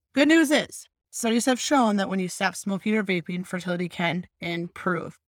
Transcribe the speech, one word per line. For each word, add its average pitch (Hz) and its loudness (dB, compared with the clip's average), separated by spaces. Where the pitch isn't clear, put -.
good 285 4
news 320 6
is - -2
studies 233 0
have 254 2
shown 233 2
that 196 0
when 190 -2
you 185 -2
stop 190 -4
smoking 202 -2
or 214 0
vaping, 180 -4
fertility 175 -4
can 175 -2
improve. 175 -6